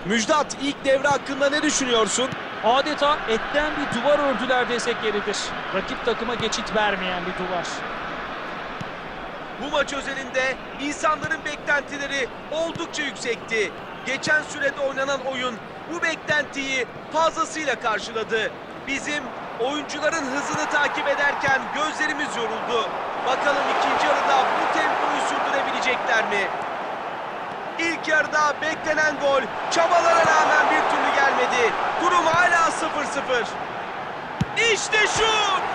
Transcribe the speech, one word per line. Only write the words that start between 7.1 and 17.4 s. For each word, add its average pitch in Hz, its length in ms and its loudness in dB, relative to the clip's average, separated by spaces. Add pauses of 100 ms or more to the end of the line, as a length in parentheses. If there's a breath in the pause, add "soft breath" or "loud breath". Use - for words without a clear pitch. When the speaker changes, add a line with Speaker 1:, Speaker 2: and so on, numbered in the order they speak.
Speaker 2:
bir 185 200 -4
duvar. 180 200 -2 (2000)
Speaker 1:
Bu 285 140 -6
maç 285 160 0
özelinde 262 640 -2 (240)
insanların 302 640 -2
beklentileri 277 840 -2 (240)
oldukça 320 500 -4
yüksekti. 226 680 -2 (340)
Geçen 302 360 0
sürede 285 380 -2
oynanan 269 460 0
oyun 254 280 -4 (380)
bu 339 100 -4
beklentiyi 277 840 0 (260)
fazlasıyla 311 680 0